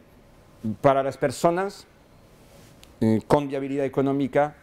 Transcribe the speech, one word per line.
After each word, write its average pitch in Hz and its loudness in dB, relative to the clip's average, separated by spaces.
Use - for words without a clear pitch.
para 135 4
las 135 -6
personas, 175 -2
eh, 110 2
con 143 2
viabilidad 139 -4
económica 139 -2